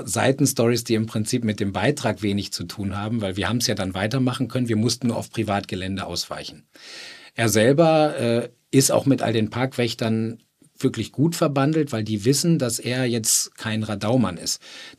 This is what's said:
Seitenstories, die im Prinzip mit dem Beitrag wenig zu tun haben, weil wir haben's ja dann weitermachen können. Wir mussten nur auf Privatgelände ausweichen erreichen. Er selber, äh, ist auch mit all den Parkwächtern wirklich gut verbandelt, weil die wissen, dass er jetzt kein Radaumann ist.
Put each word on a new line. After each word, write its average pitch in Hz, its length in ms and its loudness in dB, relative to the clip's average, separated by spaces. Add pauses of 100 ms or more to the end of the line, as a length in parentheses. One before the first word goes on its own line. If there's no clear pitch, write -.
Seitenstories, 120 760 2
die 117 120 0
im 110 100 0
Prinzip 113 400 -2
mit 107 140 -2
dem 101 120 -2
Beitrag 104 500 0
wenig 101 300 -2
zu - 140 -8
tun 98 320 -6
haben, 110 240 -4
weil 95 160 -4
wir 92 100 -2
haben's 117 200 0
ja 117 80 0
dann 95 180 -4
weitermachen 120 560 0
können. 123 180 -2
Wir 113 80 0
mussten 117 320 0
nur 110 100 0
auf 104 140 -8
Privatgelände 98 760 -4
ausweichen 87 300 -8
erreichen. - 320 -14 (680)
Er 117 160 2
selber, 151 720 6
äh, 120 300 0 (220)
ist 135 200 4
auch 120 140 2
mit 135 160 4
all 113 120 2
den 110 160 2
Parkwächtern 117 920 -2 (380)
wirklich 117 360 -2
gut 170 220 2
verbandelt, 147 580 0
weil 110 100 -2
die 104 220 -2
wissen, 143 340 4
dass 120 200 -2
er 127 260 -2
jetzt 113 520 0
kein 110 260 -4
Radaumann 104 540 0
ist. - 240 -6 (380)